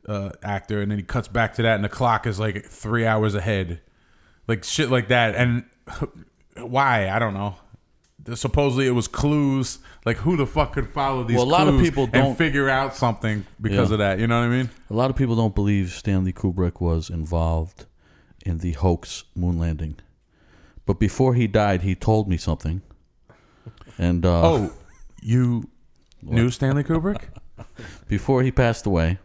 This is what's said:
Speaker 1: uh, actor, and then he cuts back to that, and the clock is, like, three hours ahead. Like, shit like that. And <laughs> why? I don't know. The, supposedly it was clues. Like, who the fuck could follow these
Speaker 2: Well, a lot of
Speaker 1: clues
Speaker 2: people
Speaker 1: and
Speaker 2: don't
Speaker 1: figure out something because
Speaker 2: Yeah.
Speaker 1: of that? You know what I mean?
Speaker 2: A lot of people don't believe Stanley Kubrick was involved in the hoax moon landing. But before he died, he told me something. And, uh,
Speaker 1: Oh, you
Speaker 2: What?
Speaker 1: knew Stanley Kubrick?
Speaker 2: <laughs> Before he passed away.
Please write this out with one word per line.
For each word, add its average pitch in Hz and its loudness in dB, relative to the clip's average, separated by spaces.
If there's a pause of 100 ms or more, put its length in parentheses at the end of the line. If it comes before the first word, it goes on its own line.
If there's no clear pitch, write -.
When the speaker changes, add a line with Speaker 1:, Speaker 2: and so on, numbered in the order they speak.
Speaker 1:
uh, 98 -6 (100)
actor, 104 -6
and 101 -4
then 104 -2
he 98 -6
cuts 113 -4
back 110 -2
to - -2
that, 113 4
and 101 -2
the 104 -2
clock 117 0
is, 101 -4
like, 104 -4
three 113 -2
hours 110 2
ahead. 95 -4 (640)
Like, 113 -2
shit 147 -2
like 120 0
that. 120 2
And 123 0 (200)
<laughs> - -12
why? 123 0
I 101 0
don't 113 -2
know. 98 -6 (680)
The, 117 -10
supposedly 135 0
it 127 2
was 120 0
clues. 139 0 (260)
Like, 117 -2
who 165 0
the 139 0
fuck 147 -2
could 143 -4
follow 135 -2
these 113 0
Speaker 2:
Well, 123 4
a 131 0
lot 175 6
of 143 6
Speaker 1:
clues 165 6
Speaker 2:
people 139 0
Speaker 1:
and 113 -6
Speaker 2:
don't 131 4
Speaker 1:
figure 143 2
out 135 0
something 107 -2 (160)
because 110 2
Speaker 2:
Yeah. 107 2
Speaker 1:
of 107 0
that? 98 2
You 113 0
know 117 2
what 120 2
I 120 2
mean? 127 0 (200)
Speaker 2:
A 107 -6
lot 120 2
of 123 -4
people 120 0
don't 113 2
believe 101 0
Stanley 95 0
Kubrick 90 -2
was 82 0
involved 82 -4 (600)
in 85 -4
the 87 -4
hoax - -2 (100)
moon 87 0
landing. 80 -4 (920)
But 98 0
before 123 2
he 120 4
died, 101 2
he 95 0
told 107 2
me 90 0
something. 82 -4 (1160)
And, 87 0
uh, 87 4
Speaker 1:
Oh, 98 4 (480)
you 120 0 (520)
Speaker 2:
What? 117 -6
Speaker 1:
knew 117 4
Stanley 135 0
Kubrick? 165 -2 (440)
Speaker 2:
<laughs> - -20
Before 123 0
he 131 2
passed 117 2
away. 87 2